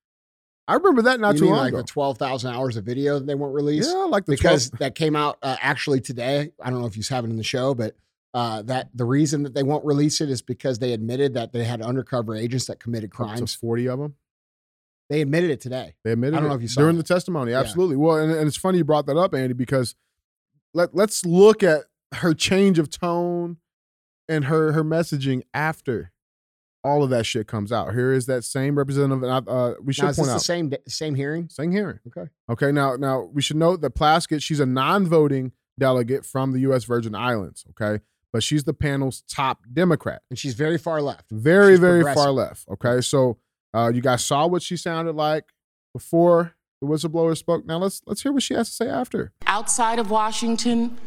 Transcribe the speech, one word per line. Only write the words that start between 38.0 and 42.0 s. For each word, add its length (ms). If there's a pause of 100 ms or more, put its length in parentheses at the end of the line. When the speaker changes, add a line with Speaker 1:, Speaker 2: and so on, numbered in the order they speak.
Speaker 1:
But 120
she's 200
the 80
panel's 560
top 440
Democrat. 580
Speaker 2:
And 80
she's 160
very 240
far 240
left. 300
Speaker 1:
Very, 400
Speaker 2:
She's 80
Speaker 1:
very 220